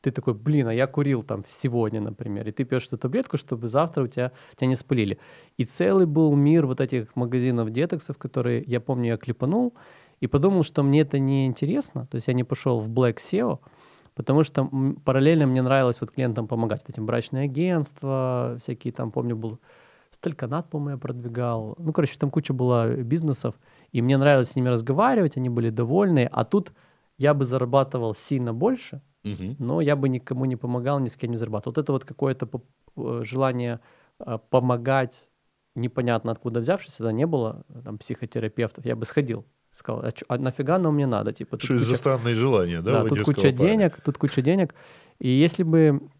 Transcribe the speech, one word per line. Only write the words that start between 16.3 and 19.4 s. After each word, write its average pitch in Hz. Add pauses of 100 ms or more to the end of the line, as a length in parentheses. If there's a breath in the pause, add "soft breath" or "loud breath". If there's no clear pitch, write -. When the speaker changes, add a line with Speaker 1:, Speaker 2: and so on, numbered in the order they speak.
Speaker 1:
помогать. 113
Вот -
этим 110
брачные 120
агентства, 135
всякие 120
там, 117
помню, 120
был 110 (520 soft breath)